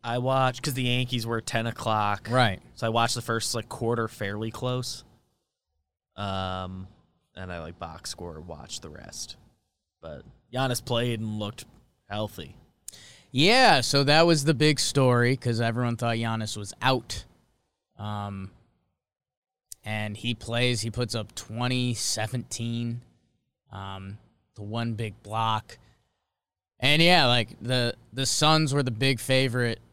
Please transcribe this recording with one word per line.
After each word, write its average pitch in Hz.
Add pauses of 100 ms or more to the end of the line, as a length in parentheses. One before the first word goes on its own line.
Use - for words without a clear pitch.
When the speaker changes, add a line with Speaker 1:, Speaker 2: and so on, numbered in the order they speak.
Speaker 1:
I 120
watched 131
'cause 139
the 127
Yankees 123
were 113
ten 113
o'clock. 107
Speaker 2:
Right. 113 (140)
Speaker 1:
So -
I 113
watched 117
the 120
first, 113
like, 113
quarter 117
fairly 104
close. 127 (1120)
Um, 95 (480)
and 90
I, 87
like, 82
box 82
score 82
watched 78
the 80
rest. - (640)
But 76 (300)
Giannis 127
played 120
and 110
looked 104 (440)
healthy. 101 (760)
Speaker 2:
Yeah, 185
so 139
that 151
was 160
the 156
big 151
story 127
'cause 117
everyone 117
thought 117
Giannis 113
was 104
out. - (760)
Um, 101 (1300)
and 107
he 120
plays, 120
he 110
puts 120
up 110
twenty, 123
seventeen, 117 (680)
um, 98 (380)
the 107
one 113
big 107
block. 110 (1040)
And 147
yeah, 170
like, 120
the, 120 (200)
the 131
Suns 156
were 143
the 127
big 120
favorite 123 (120)